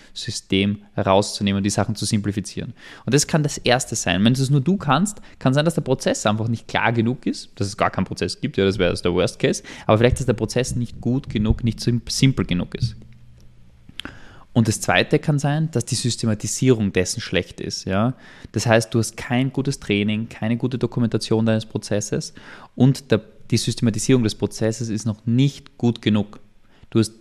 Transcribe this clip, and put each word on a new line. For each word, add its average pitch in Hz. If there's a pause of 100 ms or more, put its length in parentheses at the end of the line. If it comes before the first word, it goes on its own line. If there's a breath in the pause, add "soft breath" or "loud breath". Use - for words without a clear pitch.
(140)
System 101 (180)
rauszunehmen 98
und 98
die 101
Sachen 104
zu 101
simplifizieren. 101 (320 loud breath)
Und 113
das 147
kann 156
das -
Erste 120
sein. 90
Wenn 120
es 131
nur 143
du 190
kannst, 151 (180 loud breath)
kann 131
sein, 151
dass 170
der 147
Prozess 131
einfach 107
nicht 117
klar 104
genug 117
ist, - (100)
dass 104
es 98
gar 87
keinen -
Prozess -
gibt, 131
ja, 98
das 98
wäre 90
der 90
Worst 90
Case, - (240 loud breath)
aber 107
vielleicht, 123
dass 127
der 127
Prozess 117
nicht -
gut 127
genug, 113
nicht 113
sim-, 120
simpel 131
genug -
ist. - (1600 loud breath)
Und 113
das -
Zweite 104
kann 147
sein, 151
dass 120
die 110
Systematisierung 110
dessen 92
schlecht -
ist. -
Ja? 104 (380 loud breath)
Das 113
heißt, 117
du 117
hast -
kein 131
gutes 139
Training, 107
keine 113
gute 123
Dokumentation 113
deines 110
Prozesses - (420 loud breath)
und 131
der, 107 (300)
die 120
Systematisierung 117
des 107
Prozesses 110
ist 104
noch 107
nicht 131
gut 120
genug. 104 (520 soft breath)
Du 113
hast, 110